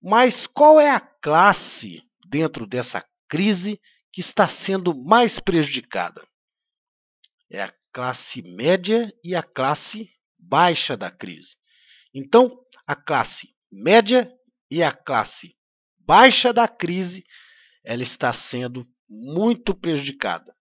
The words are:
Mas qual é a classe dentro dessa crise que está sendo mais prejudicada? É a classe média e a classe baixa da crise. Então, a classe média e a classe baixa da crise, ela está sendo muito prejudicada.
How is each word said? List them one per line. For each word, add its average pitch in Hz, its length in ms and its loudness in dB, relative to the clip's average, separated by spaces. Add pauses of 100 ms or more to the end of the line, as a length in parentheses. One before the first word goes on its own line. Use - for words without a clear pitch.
Mas 233 440 2
qual 302 320 8
é 294 100 4
a 247 80 2
classe 151 1040 0 (240)
dentro 139 400 -4
dessa 117 400 -8 (220)
crise 196 520 -2 (320)
que - 80 -14
está - 280 0
sendo 190 440 -2
mais 202 460 0
prejudicada? 131 880 -4 (1200)
É 98 140 -10
a - 100 -10 (200)
classe 123 500 -10
média 180 800 -2
e 175 140 -8
a 160 80 -6
classe 147 680 -6 (260)
baixa 156 600 0
da 95 120 -10
crise. - 460 -18 (580)
Então, 226 460 2 (260)
a 143 120 -6
classe - 580 -6 (160)
média 214 580 2 (400)
e 165 140 -4
a 151 80 0
classe - 680 -6 (440)
baixa 240 520 6
da 226 140 2
crise, 180 580 -6 (600)
ela 120 180 -8
está 123 300 -4
sendo 123 520 -10 (240)
muito 180 640 -4
prejudicada. 139 880 -6